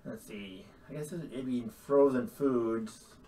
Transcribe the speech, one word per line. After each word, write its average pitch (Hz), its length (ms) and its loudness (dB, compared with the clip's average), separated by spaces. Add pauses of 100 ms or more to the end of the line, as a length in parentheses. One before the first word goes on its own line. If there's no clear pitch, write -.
Let's - 240 -12
see. 98 380 -14 (240)
I 165 40 -14
guess 151 200 -8
it'd 135 320 -8
be 127 140 -2
in 117 100 -6
frozen 139 580 4
foods. 113 760 0 (220)